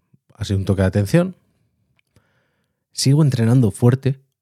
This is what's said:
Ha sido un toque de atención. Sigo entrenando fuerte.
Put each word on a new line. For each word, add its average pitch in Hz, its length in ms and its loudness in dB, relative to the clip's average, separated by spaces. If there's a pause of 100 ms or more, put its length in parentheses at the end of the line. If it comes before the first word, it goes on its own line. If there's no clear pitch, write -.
(340)
Ha - 120 -10
sido 98 120 -2
un 95 80 -4
toque 98 160 -2
de 95 60 2
atención. 156 480 -2 (1600)
Sigo 143 300 0
entrenando 123 480 2
fuerte. 127 520 0 (200)